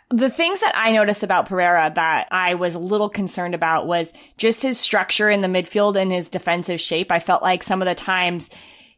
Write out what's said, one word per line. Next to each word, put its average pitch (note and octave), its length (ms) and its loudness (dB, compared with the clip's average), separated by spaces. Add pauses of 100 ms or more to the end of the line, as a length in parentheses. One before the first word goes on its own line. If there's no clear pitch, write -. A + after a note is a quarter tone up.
(100)
the B3 200 2
things E4+ 300 0
that - 160 0
I A3+ 160 2
noticed G#3 320 2
about F3+ 240 2
Pereira F3 460 2
that D#3+ 360 0
I F3+ 240 0
was F3 200 -2
a F3 60 -8
little G#3 280 0
concerned F3+ 460 -4
about D#3+ 320 0
was E3+ 260 -2 (240)
just A3+ 260 0
his C4 160 0
structure G#3 500 2
in G#3 120 4
the F#3+ 80 0
midfield G3+ 480 0
and F#3+ 160 0
his F3+ 160 -4
defensive F3 520 -4
shape. E3+ 300 -2
I A3+ 80 2
felt F#3+ 240 0
like F3+ 220 0
some F#3+ 180 -2
of F#3 40 -2
the F3+ 80 0
times F3 560 -4 (480)